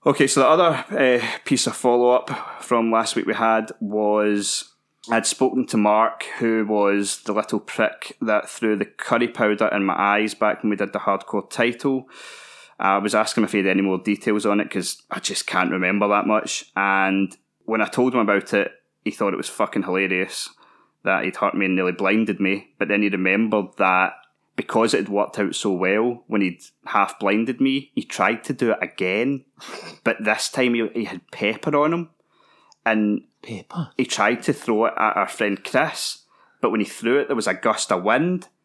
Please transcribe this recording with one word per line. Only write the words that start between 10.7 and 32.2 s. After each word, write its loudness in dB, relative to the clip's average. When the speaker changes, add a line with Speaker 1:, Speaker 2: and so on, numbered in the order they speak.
Speaker 1:
we 0
did -4
the -4
Hardcore -4
title. -2
I 4
was -2
asking 2
him 2
if -6
he 2
had 2
any 2
more 0
details -2
on 2
it, -2
'cause -6
I -8
just -6
can't 0
remember 0
that 2
much. -2
And 0
when 0
I 0
told 0
him 4
about 2
it, 0
he -4
thought -2
it -4
was -6
fucking -2
hilarious -2
that 0
he'd -4
hurt 0
me 0
and 0
nearly 0
blinded 0
me. -2
But -2
then 2
he 2
remembered 0
that 2
because 0
it 2
had 0
worked -2
out -2
so -2
well 0
when 0
he'd -2
half 0
blinded 0
me, 0
he -4
tried -2
to -6
do 0
it 0
again. -2
<laughs> -16
But 0
this 0
time 0
he, 0
he -2
had -12
pepper -2
on 4
him. -4